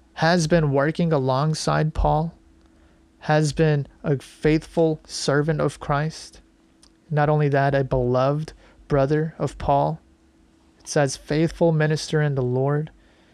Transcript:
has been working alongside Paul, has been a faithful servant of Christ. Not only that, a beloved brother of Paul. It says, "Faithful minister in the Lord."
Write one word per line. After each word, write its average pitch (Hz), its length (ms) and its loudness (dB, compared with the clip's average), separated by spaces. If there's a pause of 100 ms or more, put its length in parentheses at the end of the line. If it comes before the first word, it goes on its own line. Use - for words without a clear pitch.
(140)
has 165 320 2
been 156 240 2
working 160 420 0
alongside 151 800 0
Paul, 151 400 0 (920)
has 151 280 2
been 151 340 0 (160)
a 147 160 0
faithful 156 840 0
servant 151 560 -2
of 147 200 -4
Christ. - 600 -6 (680)
Not 147 180 2
only 151 200 2
that, 139 260 2
a 139 100 2
beloved 131 680 0 (360)
brother 151 480 0
of 151 220 -6
Paul. 147 420 -2 (800)
It - 100 -20
says, 143 280 0
"Faithful 165 560 0
minister 151 500 0
in 143 140 0
the 131 60 0
Lord." 135 480 -2 (440)